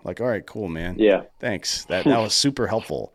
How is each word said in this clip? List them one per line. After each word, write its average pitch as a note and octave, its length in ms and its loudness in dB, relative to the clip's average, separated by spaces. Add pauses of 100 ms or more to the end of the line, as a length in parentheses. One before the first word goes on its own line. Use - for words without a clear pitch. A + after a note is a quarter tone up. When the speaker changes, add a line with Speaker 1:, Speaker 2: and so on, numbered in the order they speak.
Speaker 1:
Like, - 180 -6
"All A#2+ 60 0
right, G#2+ 180 -2
cool, G#2+ 240 -8
man. E2 280 -4
Speaker 2:
Yeah. G2+ 260 6 (160)
Speaker 1:
Thanks. - 460 -4
That, - 200 -2
that C3 140 6
was A2 140 0
super C3+ 340 2
helpful." D#2 480 -4